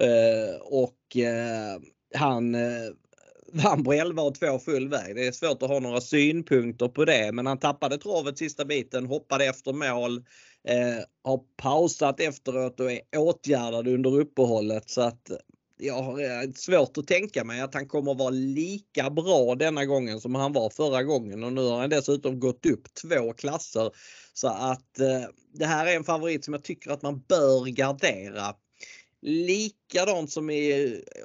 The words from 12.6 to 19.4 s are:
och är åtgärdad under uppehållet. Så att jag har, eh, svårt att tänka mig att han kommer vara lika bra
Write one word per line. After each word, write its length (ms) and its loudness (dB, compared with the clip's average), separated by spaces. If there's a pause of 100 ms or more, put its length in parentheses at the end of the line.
och 120 0
är 80 -4 (180)
åtgärdad 680 2
under 320 4
uppehållet. 680 2
Så 120 0
att 300 -2 (460)
jag 240 -6
har, 180 -6
eh, 360 -4
svårt 420 2
att 100 -6
tänka 360 0
mig 180 -6
att 120 -8
han 140 -6
kommer 260 -2
vara 160 0
lika 800 -2
bra 460 4